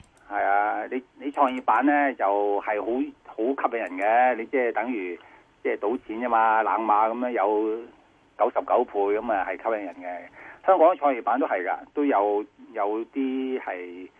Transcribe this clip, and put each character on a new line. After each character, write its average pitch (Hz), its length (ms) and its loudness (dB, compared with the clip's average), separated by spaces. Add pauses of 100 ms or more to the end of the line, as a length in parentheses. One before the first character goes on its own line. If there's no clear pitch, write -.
(300)
係 101 140 -2
啊， 104 460 2
你， 127 120 -4 (160)
你 139 140 -8
創 139 180 2
業 127 120 -6
板 120 240 2
呢， 143 260 2
就 101 480 0
係 107 180 -4
好， 95 80 -4 (460)
好 - 40 -20 (340)
吸 117 60 -6
引 - 20 -2
人 92 180 -6
嘅， 117 400 2
你 113 80 -6
即 131 140 -2
係 120 160 2
等 113 180 -4
於， 90 260 -6 (440)
即 131 80 -2
係 113 80 -2
賭 113 280 -2
錢 113 140 -6
啫 123 80 -2
嘛， 113 340 4
冷 98 120 2 (100)
馬 107 260 4
噉 117 60 -4 (100)
樣 123 40 -2
有 107 460 0 (600)
九 101 120 2
十 92 160 -4
九 107 180 2
倍 - 80 -18 (260)
噉 113 140 -2
啊， 92 160 0
係 95 80 -6
吸 107 120 -6 (120)
引 98 60 -8
人 87 80 -10
嘅。 87 720 -14
香 190 120 6
港 160 180 8
創 143 200 2
業 143 60 -8
板 120 180 0
都 151 60 0
係 98 200 -2
㗎， 92 120 -4 (160)
都 147 100 0
有， 104 400 2 (300)
有 107 320 -2
啲 131 540 -4
係 90 460 -10 (140)